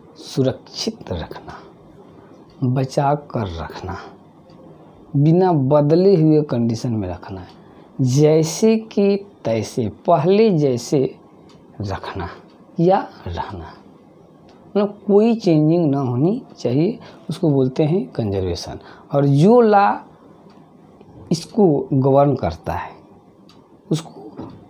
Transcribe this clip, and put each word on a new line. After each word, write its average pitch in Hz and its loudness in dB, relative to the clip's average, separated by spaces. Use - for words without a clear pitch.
सुरक्षित - -6
रखना, - -14
बचा 139 -2
कर 113 -4
रखना, 87 -12
बिना 165 4
बदले 147 4
हुए 156 4
कंडीशन 117 -2
में 101 -4
रखना, 90 -12
जैसे 156 2
कि 202 0
तैसे, 113 -4
पहले 180 4
जैसे 135 0
रखना 95 -10
या 180 4
रहना, 85 -10
मतलब 202 -4
कोई 208 4
चेंजिंग 165 2
ना 139 0
होनी 143 0
चाहिए, 151 -2
उसको 160 -2
बोलते 135 2
हैं 180 0
कंजर्वेशन। 98 -4
और 143 2
जो 156 6
लॉ 208 4
इसको 196 0
गवर्न 139 4
करता 82 -6
है, - -8
उसको - -8